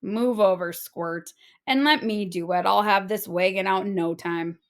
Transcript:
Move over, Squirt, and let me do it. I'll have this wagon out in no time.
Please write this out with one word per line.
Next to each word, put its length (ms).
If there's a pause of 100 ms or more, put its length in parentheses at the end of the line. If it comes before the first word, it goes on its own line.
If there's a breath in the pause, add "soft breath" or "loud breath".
Move 380
over, 340
Squirt, 600 (320 soft breath)
and 180
let 200
me 220
do 280
it. 120
I'll 180
have 240
this 200
wagon 400
out 180
in 100
no 200
time. 440 (100)